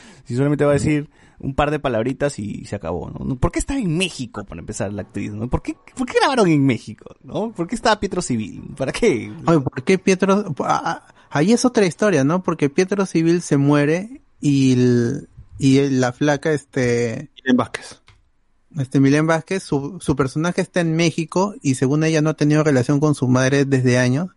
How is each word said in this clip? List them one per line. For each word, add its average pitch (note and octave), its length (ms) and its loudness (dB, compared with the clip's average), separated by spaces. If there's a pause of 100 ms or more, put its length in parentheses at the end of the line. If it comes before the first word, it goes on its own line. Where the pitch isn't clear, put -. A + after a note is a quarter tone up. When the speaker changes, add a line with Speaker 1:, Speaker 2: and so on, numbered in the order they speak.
(240)
Speaker 1:
Si A#2+ 120 -8
solamente C#3+ 280 2
va C#3+ 60 4
a C#3+ 40 4
decir D3 360 0 (280)
un C#3 160 -6
par D3 160 0
de D3+ 100 -4
palabritas C3+ 580 -2
y - 260 -8
se - 120 -10
acabó, E2 340 -6
¿no? C3 260 -6
¿Por - 160 0
qué E4 60 -4
está C#4+ 180 -4
en F3 220 -2
México, C3+ 460 -6
para E2+ 160 -14
empezar, G2 320 -8
la G2+ 100 -8
actriz, G#2 300 -8
¿no? A2 180 -8
¿Por E3 120 -2
qué, D#4 140 -10 (200)
por B3+ 100 -4
qué - 120 -12
grabaron C4+ 300 4
en D3 160 4
México, A2+ 500 -4 (100)
no? F3+ 260 -6
¿Por E3+ 160 -6
qué G#3 80 -8
estaba G#3+ 260 0
Pietro F#3+ 220 -4
Civil? - 540 -6
¿Para C3+ 160 -4
qué? A2+ 380 0 (140)
Speaker 2:
Ay, E3 140 4
¿por C3 240 -4
qué F#3+ 160 2
Pietro? F#3+ 640 0
Ah, - 240 0
ah, - 300 -8 (160)
ahí D#3+ 220 2
es A#3+ 120 2
otra A#3 220 4
historia, F3 380 0
¿no? F3 180 0
Porque D#3+ 280 -2
Pietro F#3+ 340 0
Civil E3+ 380 0
se - 140 0
muere D3 640 0 (180)
y C3+ 340 4
el... B2 540 2 (300)
y C3+ 200 4
el... C#3 220 2
la B2 120 0
flaca, D3 400 0
este A#2+ 800 -2 (120)
Speaker 3:
Milén B2+ 140 0
Vázquez. - 440 -6 (800)
Speaker 2:
Este, C#3 220 0
Milén C#3+ 260 4
Vázquez, E3 380 -2
su, D3 360 -4
su D3+ 160 -2
personaje D#3 440 -2
está F3+ 200 -2
en E3 160 0
México E3+ 640 -2
y C3+ 120 0
según C#3+ 300 0
ella D#3+ 180 2
no D#3 80 2
ha D3+ 40 -2
tenido D3+ 280 2
relación C#3+ 380 2
con D3+ 160 2
su B2+ 120 -2
madre C3 360 4
desde B2+ 340 2
años. C3 380 0